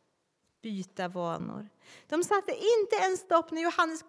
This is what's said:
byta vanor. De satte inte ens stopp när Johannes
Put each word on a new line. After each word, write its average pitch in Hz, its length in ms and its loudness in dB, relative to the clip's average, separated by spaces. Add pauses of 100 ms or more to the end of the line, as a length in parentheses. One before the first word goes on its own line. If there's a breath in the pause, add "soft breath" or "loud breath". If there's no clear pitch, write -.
(600)
byta 190 460 -6
vanor. 175 600 -6 (380 loud breath)
De 330 160 0
satte 392 280 0
inte 427 440 2
ens 370 240 2
stopp 339 320 2
när 320 100 -4
Johannes 330 480 0